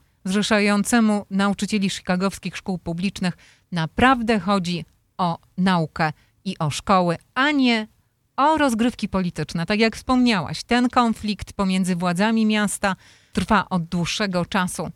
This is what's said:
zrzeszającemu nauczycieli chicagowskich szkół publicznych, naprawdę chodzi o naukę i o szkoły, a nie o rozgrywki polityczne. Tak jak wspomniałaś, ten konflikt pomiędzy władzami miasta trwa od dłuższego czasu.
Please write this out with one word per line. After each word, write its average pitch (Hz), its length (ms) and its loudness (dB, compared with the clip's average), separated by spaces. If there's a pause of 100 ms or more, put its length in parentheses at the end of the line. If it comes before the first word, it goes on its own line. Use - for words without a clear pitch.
(240)
zrzeszającemu 208 1080 2
nauczycieli 196 600 0
chicagowskich 185 640 -4
szkół 185 220 -6
publicznych, 175 560 -4 (380)
naprawdę 226 680 2
chodzi 175 440 -2 (340)
o 175 200 -2 (200)
naukę 170 540 0 (320)
i 185 140 -6
o 151 120 -2
szkoły, 180 460 2 (180)
a 277 160 2
nie 240 380 2 (480)
o 302 220 4
rozgrywki 233 500 0
polityczne. 175 580 -4
Tak 208 140 0
jak 226 160 2
wspomniałaś, 240 680 0
ten 247 240 2
konflikt 220 640 -2
pomiędzy 185 440 0
władzami 202 500 0
miasta 208 500 0 (360)
trwa 190 360 0
od 175 160 -2
dłuższego 180 600 -2
czasu. 180 520 -4